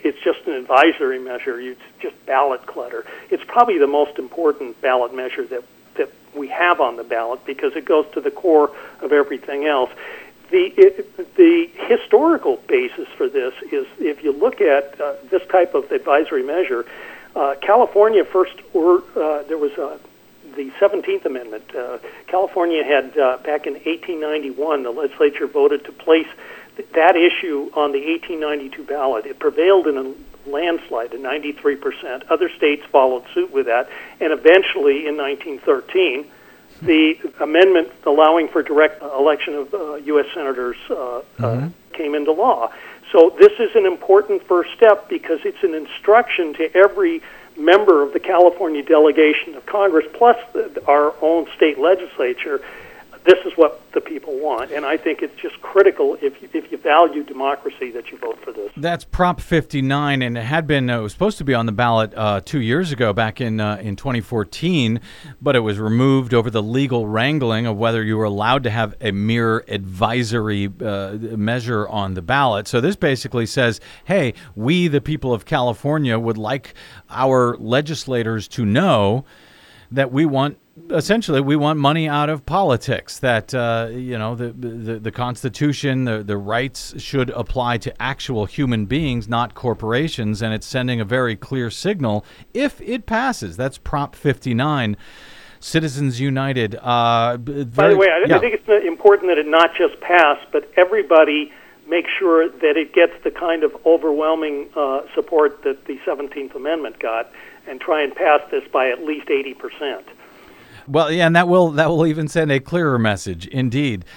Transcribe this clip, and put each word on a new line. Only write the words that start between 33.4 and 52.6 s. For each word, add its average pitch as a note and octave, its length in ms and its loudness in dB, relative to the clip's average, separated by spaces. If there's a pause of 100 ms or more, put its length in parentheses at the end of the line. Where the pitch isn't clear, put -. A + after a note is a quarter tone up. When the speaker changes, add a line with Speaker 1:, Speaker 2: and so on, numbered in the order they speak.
Speaker 1:
with C3+ 140 0
that, A#2+ 240 0 (320)
and D#3 140 0
eventually D#3 720 4
in D3 100 -6
nineteen C#3+ 440 -8
thirteen, D3 640 -2 (560)
the D#3 340 2 (220)
amendment E3 500 4 (180)
allowing D#3 420 4
for E3 120 -2
direct D3+ 420 2
election D3 520 -2
of, C#3 180 -8
uh, D#3+ 220 -8
U D3 240 -2
S C#3 160 0
senators, B2+ 420 -6 (140)
uh, B3+ 40 -4
uh, B2 280 -8 (160)
Speaker 2:
Mm-hmm. B2 300 -4 (240)
Speaker 1:
came D3+ 240 -6
into D3 160 0
law. E3+ 400 0 (400)
So F3 260 6
this G#3 220 10
is A3+ 160 2
an G3+ 100 4
important F#3+ 560 2
first F3 300 -2
step G#3 360 4
because E3 360 -4
it's G3 180 -8
an E3+ 120 0
instruction E3+ 800 0
to D#3+ 220 -4
every F#3 460 2 (340)
member E3+ 460 6
of C#3 100 -2
the E3+ 80 -2
California F3 640 4
delegation D3+ 720 4
of - 120 -18
Congress, F#3+ 460 0
plus A#3 260 4 (160)
the, - 340 -6
our D3 340 4
own D#3 320 2
state D3+ 240 2
legislature, C#3+ 840 -2 (640)